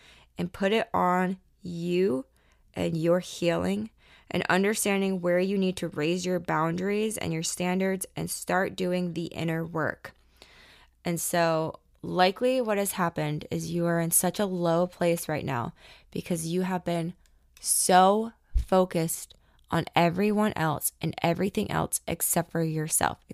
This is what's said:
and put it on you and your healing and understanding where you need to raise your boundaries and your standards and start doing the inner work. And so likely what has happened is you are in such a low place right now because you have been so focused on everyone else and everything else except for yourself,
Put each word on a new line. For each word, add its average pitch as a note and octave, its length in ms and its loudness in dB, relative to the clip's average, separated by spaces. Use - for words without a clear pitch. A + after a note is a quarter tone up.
and F3 160 -4
put G3 180 0
it A3 220 0
on F3+ 440 2
you F3+ 640 -2
and F3 220 -2
your E3+ 240 4
healing F3+ 720 -2
and F3+ 180 0
understanding G3 680 2
where F3 200 2
you F#3+ 180 0
need F#3 200 2
to E3+ 120 -6
raise E3+ 360 -2
your F3+ 140 0
boundaries F3+ 800 -2
and E3 160 -4
your D#3+ 100 -2
standards F#3+ 640 -2
and F3 140 -6
start - 480 -2
doing F3+ 360 -2
the E3 120 -6
inner E3 400 -4
work. D#3+ 480 -4
And E3+ 140 -2
so E3 580 0
likely G3 540 2
what G#3+ 160 0
has G3+ 160 -2
happened D3+ 580 -2
is E3 180 -4
you E3+ 160 0
are E3+ 140 2
in E3 120 0
such - 280 2
a G#3 60 0
low F3 420 2
place E3+ 400 -2
right D3+ 160 -4
now C#3 300 -4
because E3 380 -6
you F3 140 0
have F3+ 240 -4
been E3+ 280 -4
so G3 720 4
focused F3+ 800 0
on E3 140 0
everyone G3+ 640 2
else - 460 -2
and D#3 200 -2
everything F#3+ 480 0
else - 380 -2
except - 420 -2
for E3 140 -2
yourself, D#3 540 0